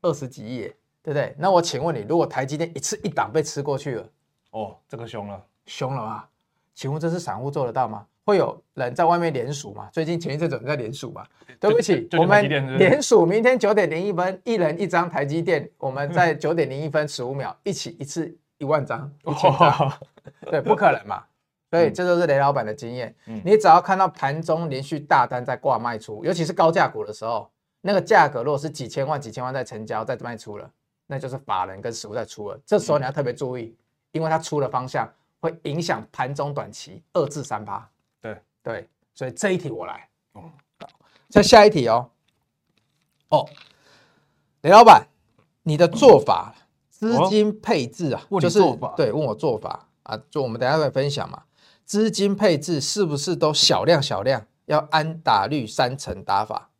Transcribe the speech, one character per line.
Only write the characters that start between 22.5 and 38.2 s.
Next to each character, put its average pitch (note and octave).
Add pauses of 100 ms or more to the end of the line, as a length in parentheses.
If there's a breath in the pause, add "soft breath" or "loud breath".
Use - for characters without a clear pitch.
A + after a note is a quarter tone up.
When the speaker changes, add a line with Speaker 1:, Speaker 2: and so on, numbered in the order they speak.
Speaker 1:
板 C3
的 G#2+
经 A#2
验。 B2 (140)
Speaker 2:
嗯。 A2
Speaker 1:
你 G3+
只 G#3+
要 F3
看 F#3+
到 F#3+
盘 D3
中 E3
连 C3
续 C#3+
大 C#3+
单 B2
在 B2+
挂 C3
卖 A#2
出， -
尤 D#3+
其 E3
是 E3+
高 E3
价 E3
股 A#2+
的 G#2
时 A2
候， A2 (300)
那 G3
个 F#3+
价 E3+
格 B2+
如 C3+
果 C#3+
是 D3
几 C#3
千 C3+
万、 D3
几 A#2
千 C3
万 B2+
在 C3
成 A2
交、 A2+
在 B2
卖 A#2+
出 G#2
了， - (360)
那 C#3
就 C3+
是 C3
法 F#2
人 F#2+
跟 A2+
实 A2
户 G#2
在 A2+
出 G2+
了。 G2
这 G#3
时 -
候 D3
你 C3+
要 B2+
特 D3
别 B2
注 B2+
意， A#2+
Speaker 2:
嗯。 A2+ (360)
Speaker 1:
因 D#3+
为 D#3+
它 D#3+
出 D3+
的 C3
方 B2+
向 B2 (300)
会 E3
影 D#3
响 C3
盘 B2+
中 C#3+
短 A2
期 E3 (120)
二 D#3
至 C#3+
三 G#2+
趴。 G2+ (320)